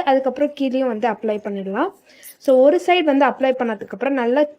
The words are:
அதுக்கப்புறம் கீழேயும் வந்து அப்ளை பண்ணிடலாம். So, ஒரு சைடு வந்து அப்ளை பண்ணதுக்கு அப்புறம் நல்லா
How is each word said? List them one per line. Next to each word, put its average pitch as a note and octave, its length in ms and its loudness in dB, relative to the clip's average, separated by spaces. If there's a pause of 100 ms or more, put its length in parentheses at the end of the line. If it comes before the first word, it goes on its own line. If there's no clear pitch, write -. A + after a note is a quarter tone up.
அதுக்கப்புறம் C4+ 520 0
கீழேயும் C4 360 -2
வந்து A3+ 180 -2
அப்ளை G#3+ 300 -4
பண்ணிடலாம். G3+ 520 -6 (520)
So, C#4 140 2
ஒரு D4 240 6
சைடு F4+ 260 2
வந்து C#4 200 4
அப்ளை C4 260 0
பண்ணதுக்கு A3+ 440 -6
அப்புறம் C4+ 220 -2
நல்லா B3 240 2 (160)